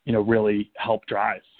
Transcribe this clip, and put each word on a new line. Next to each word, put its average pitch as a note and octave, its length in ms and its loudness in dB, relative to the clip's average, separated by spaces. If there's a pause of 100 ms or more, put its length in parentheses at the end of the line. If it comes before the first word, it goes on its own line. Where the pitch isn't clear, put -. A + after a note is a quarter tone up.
you A#2+ 80 -2
know, A2 80 2
really G#2+ 560 2
help A2 280 -4
drive G#2 360 -4 (180)